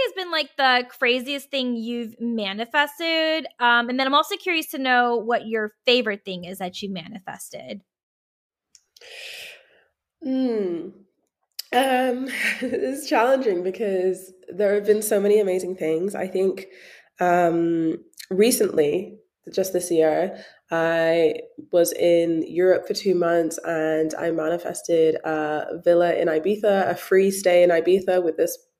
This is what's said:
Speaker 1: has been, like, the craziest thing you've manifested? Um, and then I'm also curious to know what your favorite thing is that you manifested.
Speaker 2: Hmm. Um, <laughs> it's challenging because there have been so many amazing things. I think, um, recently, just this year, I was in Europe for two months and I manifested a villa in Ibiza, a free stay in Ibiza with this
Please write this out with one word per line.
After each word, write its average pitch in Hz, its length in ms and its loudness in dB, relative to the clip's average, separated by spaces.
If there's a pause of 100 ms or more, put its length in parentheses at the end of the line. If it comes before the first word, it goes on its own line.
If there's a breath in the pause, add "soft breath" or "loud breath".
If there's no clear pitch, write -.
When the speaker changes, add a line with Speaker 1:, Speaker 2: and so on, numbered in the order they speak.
Speaker 1:
has 480 80 -4
been, 359 180 -10
like, 311 260 -4
the 254 320 2
craziest 254 600 -2
thing 254 260 -2
you've 233 440 -8
manifested? 285 1300 -2 (120)
Um, 240 300 2
and 247 100 -4
then 269 80 0
I'm 269 80 2
also 311 220 0
curious 339 360 -4
to 311 60 -8
know 247 380 2
what 226 300 -2
your 220 280 -4 (100)
favorite 220 400 0
thing 180 200 -10
is 185 140 -12
that 180 240 -10
you 202 100 -8
manifested. - 920 -14 (2500 loud breath)
Speaker 2:
Hmm. 220 680 -2 (800)
Um, 254 560 0 (160)
<laughs> - 180 -4
it's 262 460 -4
challenging 247 560 2
because 185 680 -2 (160)
there 196 260 0
have 202 120 -2
been 214 160 4
so 208 180 0
many 208 200 4
amazing 185 360 -2
things. 170 380 -2
I 185 140 -4
think, 190 380 -2 (540 loud breath)
um, 170 840 2 (260)
recently, 190 880 2 (340)
just 185 200 -2
this 180 180 -4
year, 160 540 0 (260 loud breath)
I 165 680 2 (360)
was 170 200 4
in 170 560 2
Europe 175 400 2
for 202 60 -4
two 196 200 0
months 170 500 0
and 160 520 -2
I 170 160 -4
manifested 160 920 0
a 156 600 -4
villa 175 300 4
in 170 140 0
Ibiza, 196 600 2
a 175 60 -4
free 196 340 2
stay 180 340 4
in 180 60 6
Ibiza 180 540 2
with 160 120 -2
this 165 220 -2 (220)